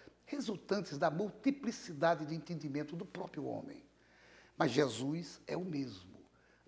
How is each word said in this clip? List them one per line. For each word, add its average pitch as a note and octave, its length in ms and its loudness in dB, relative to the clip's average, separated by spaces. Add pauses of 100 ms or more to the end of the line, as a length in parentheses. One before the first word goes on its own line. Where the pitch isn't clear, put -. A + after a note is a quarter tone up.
(280)
resultantes G3 720 -2
da E3 100 6
multiplicidade E3 1160 2
de D#3 80 -2
entendimento D3+ 600 -4
do E3+ 80 -4
próprio F3 420 -6
homem. - 380 -6 (720)
Mas D#3+ 160 4
Jesus C3+ 760 2
é - 100 0
o F3+ 80 -2
mesmo, A#2+ 580 -6 (440)